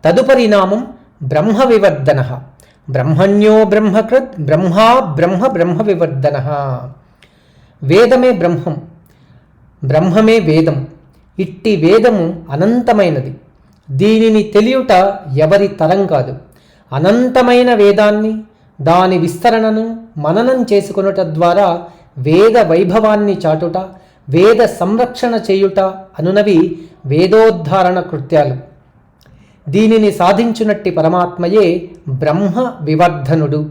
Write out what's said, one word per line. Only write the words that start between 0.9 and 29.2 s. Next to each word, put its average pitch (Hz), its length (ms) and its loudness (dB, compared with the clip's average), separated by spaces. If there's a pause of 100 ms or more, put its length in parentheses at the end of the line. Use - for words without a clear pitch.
బ్రహ్మ 196 400 0
వివర్ధనః. 147 720 0 (540)
బ్రహ్మణ్యో 196 760 2
బ్రహ్మకృత్ 214 760 -2
బ్రహ్మా 185 580 2
బ్రహ్మ 175 480 -2
బ్రహ్మ 175 340 -2
వివర్ధనః. 147 680 -2 (1300)
వేదమే 240 480 4
బ్రహ్మం, 170 440 -2 (1080)
బ్రహ్మమే 190 560 2
వేదం. 156 480 0 (520)
ఇట్టి 202 360 -4
వేదము 185 760 0
అనంతమైనది. 185 840 -2 (560)
దీనిని 214 520 2
తెలియుట 240 480 0 (460)
ఎవరి 196 300 2
తరం 196 400 0
కాదు. 131 280 -2 (580)
అనంతమైన 247 800 2
వేదాన్ని, 208 640 2 (440)
దాని 180 360 2
విస్తరణను 220 840 -2 (180)
మననం 226 560 0
చేసుకొనుట 196 460 -2
ద్వారా 175 640 0 (360)
వేద 180 400 2
వైభవాన్ని 202 880 0
చాటుట, 160 320 -2 (520)
వేద 208 360 4
సంరక్షణ 233 720 -4 (120)
చేయుట 196 280 0 (400)
అనునవి 190 580 0 (280)
వేదోద్ధారణ 180 960 2
కృత్యాలు. 143 560 -2 (1120)